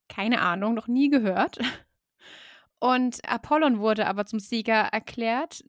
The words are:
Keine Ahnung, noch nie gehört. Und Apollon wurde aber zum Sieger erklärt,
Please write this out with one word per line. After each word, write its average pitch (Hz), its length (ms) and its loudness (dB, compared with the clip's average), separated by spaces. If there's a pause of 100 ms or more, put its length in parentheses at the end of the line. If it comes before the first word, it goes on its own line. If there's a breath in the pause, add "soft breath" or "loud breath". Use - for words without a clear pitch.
Keine 220 320 0
Ahnung, 190 340 0
noch 220 120 -6
nie 269 220 2
gehört. 220 500 2 (1200 loud breath)
Und 254 500 0
Apollon 269 500 2
wurde 214 280 2
aber 196 180 -2
zum 220 140 -6
Sieger 220 340 -2
erklärt, 226 960 -2